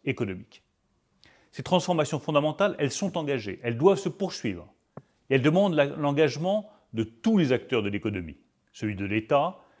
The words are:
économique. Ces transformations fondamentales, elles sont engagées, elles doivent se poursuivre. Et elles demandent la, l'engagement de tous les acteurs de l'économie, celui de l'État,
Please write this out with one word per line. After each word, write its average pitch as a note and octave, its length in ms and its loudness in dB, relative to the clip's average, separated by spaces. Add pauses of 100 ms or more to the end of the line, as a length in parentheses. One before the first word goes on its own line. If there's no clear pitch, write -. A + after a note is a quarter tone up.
économique. G2+ 600 -6 (880)
Ces C#3+ 80 -8
transformations E3 560 0
fondamentales, D3+ 600 0
elles C#3+ 120 0
sont F3 280 -6
engagées, B2+ 440 -6
elles A#2+ 140 -2
doivent F#3+ 220 4
se G3 100 -6
poursuivre. G#2 640 -6 (560)
Et C3 60 4
elles C3 80 4
demandent F3 320 4
la, D3 100 4
l'engagement D3 880 0 (240)
de A2 80 0
tous A3 340 0
les D3 160 4
acteurs A#2+ 300 0
de G2+ 80 -2
l'économie, F#2+ 480 -6 (340)
celui G#2+ 240 -6
de G2 80 -6
l'État, C#3 540 0 (220)